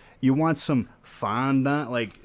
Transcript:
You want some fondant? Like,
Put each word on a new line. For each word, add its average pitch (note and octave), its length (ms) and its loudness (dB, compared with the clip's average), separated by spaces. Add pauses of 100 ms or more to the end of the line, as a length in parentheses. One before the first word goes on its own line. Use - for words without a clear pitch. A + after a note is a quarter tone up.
(200)
You C3 140 2
want D#3+ 240 2
some B2+ 300 0 (140)
fondant? C3+ 880 -2
Like, A#2+ 240 -4 (100)